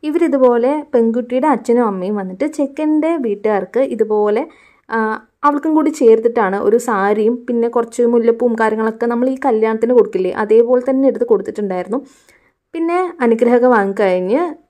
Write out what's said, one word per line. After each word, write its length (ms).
ഇവരിതുപോലെ 640
പെൺകുട്ടിയുടെ 600
അച്ഛനും 360
അമ്മയും 300
വന്നിട്ട് 280
ചെക്കൻ്റെ 520
വീട്ടുകാർക്ക് 600
ഇതുപോലെ, 480
ആ, 40
അവൾക്കും 300
കൂടി 140
ചേർത്തിട്ടാണ് 680
ഒരു 200
സാരിയും 460
പിന്നെ 280
കുറച്ച് 280
മുല്ലപ്പൂവും 480
കാര്യങ്ങളൊക്കെ 520
നമ്മൾ 220
ഈ 0
കല്യാണത്തിന് 520
കൊടുക്കില്ലേ, 340
അതേപോലെ 460
തന്നെ 220
എടുത്ത് 200
കൊടുത്തിട്ടുണ്ടായിരുന്നു. 680
പിന്നെ 240
അനുഗ്രഹമൊക്കെ 480
വാങ്ങിക്കഴിഞ്ഞ് 720